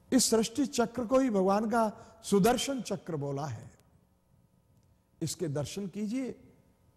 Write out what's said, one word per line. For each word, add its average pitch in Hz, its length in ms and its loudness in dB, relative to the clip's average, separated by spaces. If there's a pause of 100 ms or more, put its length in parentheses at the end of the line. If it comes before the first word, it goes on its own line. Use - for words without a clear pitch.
(140)
इस 254 160 4
सृष्टि 226 360 2
चक्र 233 400 -2
को 262 140 4
ही 262 100 2
भगवान 202 400 2
का 226 220 2 (320)
सुदर्शन 226 580 2
चक्र 175 340 -6
बोला 143 300 -4
है। 110 260 -10 (1500)
इसके 160 260 -4
दर्शन 151 400 -6
कीजिए 214 580 -6 (520)